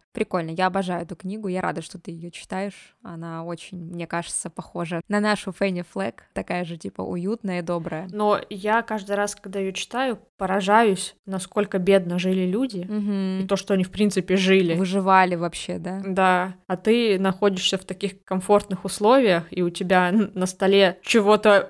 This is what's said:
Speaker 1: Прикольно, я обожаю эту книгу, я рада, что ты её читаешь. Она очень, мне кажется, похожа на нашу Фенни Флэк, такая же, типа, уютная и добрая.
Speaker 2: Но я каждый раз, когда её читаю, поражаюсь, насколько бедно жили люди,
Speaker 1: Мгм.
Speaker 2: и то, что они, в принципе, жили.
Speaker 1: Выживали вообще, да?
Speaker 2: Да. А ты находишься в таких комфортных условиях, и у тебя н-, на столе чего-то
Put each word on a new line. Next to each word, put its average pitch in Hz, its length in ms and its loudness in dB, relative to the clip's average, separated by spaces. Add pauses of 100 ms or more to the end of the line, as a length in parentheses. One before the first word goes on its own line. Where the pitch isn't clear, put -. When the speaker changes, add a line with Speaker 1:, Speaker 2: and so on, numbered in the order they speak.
(120)
Speaker 1:
Прикольно, 170 380 -4
я 180 160 0
обожаю 180 400 -2
эту 175 100 -12
книгу, 202 320 -8
я 185 140 -4
рада, 175 180 -4
что 170 180 -14
ты - 120 -14
её 170 180 -12
читаешь. - 760 -10
Она 165 420 -12
очень, 170 340 -12
мне 170 280 -10
кажется, - 440 -6
похожа 170 580 -8
на 208 120 0
нашу 208 320 -2
Фенни 180 380 -2
Флэк, 196 340 -8 (100)
такая 180 320 -4
же, 165 100 -10
типа, 190 240 -12
уютная 185 600 -4
и - 20 -6
добрая. 170 500 -6
Speaker 2:
Но 208 260 2 (120)
я 214 320 0
каждый 208 340 -4
раз, 202 180 -2
когда 196 240 -10
её 190 140 -2
читаю, 233 460 -4 (180)
поражаюсь, 196 800 2 (100)
насколько 196 520 -2
бедно 180 400 4
жили 185 280 0
люди, 180 120 0 (300)
Speaker 1:
Мгм. 196 520 -2
Speaker 2:
и 190 60 -2
то, 196 100 0
что 190 180 -2
они, 185 100 2
в 185 60 -10
принципе, 190 460 0
жили. 185 380 4
Speaker 1:
Выживали 185 640 4
вообще, 175 420 -6
да? 180 280 -8
Speaker 2:
Да. 185 480 2 (140)
А 185 80 -2
ты 220 420 2
находишься 190 580 0
в 185 80 -6
таких 190 400 -8
комфортных 196 600 0
условиях, 208 680 4
и 180 120 -2
у 175 80 0
тебя 180 400 2
н-, 202 240 2
на 185 120 -2
столе 190 560 4
чего-то 208 680 4